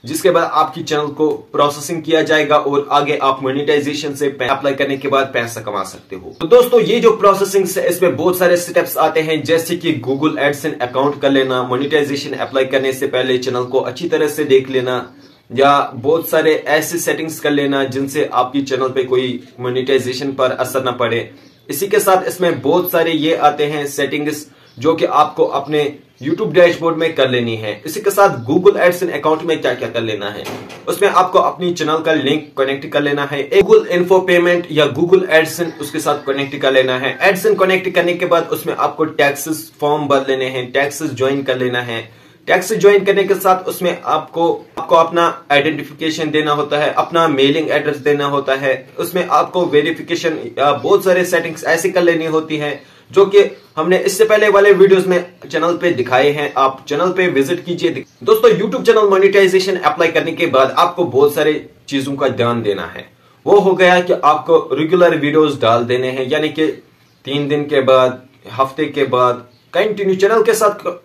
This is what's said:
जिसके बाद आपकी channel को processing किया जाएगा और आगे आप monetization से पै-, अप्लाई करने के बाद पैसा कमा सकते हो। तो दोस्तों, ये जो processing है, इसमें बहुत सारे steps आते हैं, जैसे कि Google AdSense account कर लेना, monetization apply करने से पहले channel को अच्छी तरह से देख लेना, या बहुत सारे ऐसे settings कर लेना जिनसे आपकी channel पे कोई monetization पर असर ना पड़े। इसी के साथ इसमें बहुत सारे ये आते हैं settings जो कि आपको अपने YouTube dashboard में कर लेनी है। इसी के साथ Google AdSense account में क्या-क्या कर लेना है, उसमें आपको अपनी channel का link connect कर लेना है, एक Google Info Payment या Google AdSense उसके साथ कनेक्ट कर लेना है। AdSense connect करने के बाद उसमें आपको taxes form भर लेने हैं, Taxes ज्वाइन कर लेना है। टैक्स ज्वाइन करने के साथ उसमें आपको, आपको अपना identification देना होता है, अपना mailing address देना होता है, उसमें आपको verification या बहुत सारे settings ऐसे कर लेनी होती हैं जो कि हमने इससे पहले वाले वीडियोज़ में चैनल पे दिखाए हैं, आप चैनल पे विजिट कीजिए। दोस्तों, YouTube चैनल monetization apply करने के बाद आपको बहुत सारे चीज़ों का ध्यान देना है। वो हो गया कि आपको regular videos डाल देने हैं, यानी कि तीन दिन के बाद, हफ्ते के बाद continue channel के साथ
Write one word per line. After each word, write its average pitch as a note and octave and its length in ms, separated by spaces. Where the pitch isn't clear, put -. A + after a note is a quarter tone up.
जिसके D#3 260
बाद E3 220
आपकी D#3 300
channel D3 240
को D3 240
processing D3 720
किया D#3 200
जाएगा D3+ 340
और C#3 340
आगे D3 260
आप C3+ 260
monetization C#3+ 720
से C#3 140
पै-, B2+ 200
अप्लाई C#3 260
करने C#3 220
के C3+ 120
बाद C3+ 260
पैसा A#2 260
कमा G2+ 220
सकते - 340
हो। - 240
तो E3 60
दोस्तों, A#3+ 340
ये A3 200
जो A3+ 100
processing G3 560
है, F3 120
इसमें F3 280
बहुत F3+ 220
सारे F3 180
steps F3 400
आते D#3 240
हैं, D#3 240
जैसे E3 320
कि E3 320
Google C#3 300
AdSense C#3+ 420
account C3 400
कर C#3 100
लेना, C3 320
monetization C#3 680
apply C3 340
करने C3+ 280
से C3 140
पहले B2+ 320
channel B2 260
को B2+ 140
अच्छी B2 300
तरह D#3 200
से D3 160
देख C3+ 260
लेना, B2+ 440
या C#3 400
बहुत D3+ 340
सारे D#3 260
ऐसे D#3 440
settings D#3+ 420
कर D3 100
लेना C#3 340
जिनसे C#3 480
आपकी B2 300
channel C3 260
पे B2+ 160
कोई B2+ 380
monetization B2+ 720
पर C3 180
असर B2+ 340
ना B2 60
पड़े। A#2 400
इसी - 160
के G3+ 120
साथ F#3+ 300
इसमें E3 340
बहुत E3+ 300
सारे E3 200
ये D#3 220
आते D3 300
हैं D3 220
settings D3 640
जो D#3 160
कि F3 100
आपको D3+ 400
अपने C#3+ 500
YouTube E3 300
dashboard E3+ 440
में D#3+ 180
कर B2+ 160
लेनी A#2 260
है। G#2+ 300
इसी - 140
के G3+ 100
साथ F#3+ 340
Google F3+ 320
AdSense F3 340
account D#3 320
में D#3+ 180
क्या-क्या B2 280
कर A2+ 120
लेना G#2 300
है, F#2+ 140
उसमें F#3 200
आपको F3+ 300
अपनी F3 340
channel D#3+ 260
का D#3+ 140
link D3+ 460
connect C3+ 280
कर D3 160
लेना C#3+ 220
है, C#3+ 180
एक F3+ 220
Google G#3+ 280
Info F3+ 380
Payment F3 320
या D3 220
Google F3 340
AdSense D#3+ 520
उसके D3+ 180
साथ D3+ 160
कनेक्ट C3+ 420
कर C3+ 160
लेना B2+ 260
है। B2+ 200
AdSense F#3+ 420
connect F#3 340
करने F3 200
के F3 120
बाद A3 260
उसमें D3+ 220
आपको D3+ 300
taxes D3+ 760
form C#3+ 280
भर C3+ 200
लेने C3 160
हैं, B2+ 280
Taxes C#3+ 380
ज्वाइन C3+ 320
कर B2+ 160
लेना B2 220
है। A2+ 280
टैक्स F3+ 260
ज्वाइन G3 320
करने G3 200
के F#3+ 100
साथ F#3 340
उसमें F3 360
आपको, D#3 600
आपको - 160
अपना E3 580
identification D3+ 760
देना D3+ 220
होता D3 260
है, D3 140
अपना E3 360
mailing C#3+ 420
address C#3+ 260
देना C#3+ 280
होता C#3 300
है, C3+ 340
उसमें F3 300
आपको E3 380
verification D#3 720
या C#3+ 140
बहुत F#3 320
सारे F3+ 200
settings E3 400
ऐसे E3 240
कर F3 140
लेनी E3 240
होती D#3 300
हैं D3 240
जो G3 140
कि G3 120
हमने E3+ 220
इससे F#3+ 260
पहले G#3 240
वाले G3+ 240
वीडियोज़ F#3 360
में F3 160
चैनल E3 300
पे F3 80
दिखाए B2+ 400
हैं, D3 260
आप C3+ 320
चैनल D#3+ 200
पे F3+ 200
विजिट C#3+ 360
कीजिए। E3+ 260
दोस्तों, A3+ 260
YouTube G3+ 360
चैनल G#3+ 240
monetization F#3+ 640
apply D#3+ 320
करने D#3+ 240
के E3+ 140
बाद C3 320
आपको F3 260
बहुत C#3+ 300
सारे D3+ 320
चीज़ों C#3 280
का C#3 120
ध्यान A#2 340
देना G2 240
है। - 180
वो G3 140
हो F#3 140
गया F3+ 260
कि F3 120
आपको D#3 600
regular D#3+ 440
videos D3 440
डाल A#2 240
देने B2+ 240
हैं, C3 200
यानी D3+ 200
कि D3+ 180
तीन C#3+ 240
दिन D3 140
के C#3+ 180
बाद, B2+ 420
हफ्ते C#3 260
के C#3 200
बाद B2 420
continue G3 420
channel G#3+ 260
के A3+ 120
साथ G3+ 360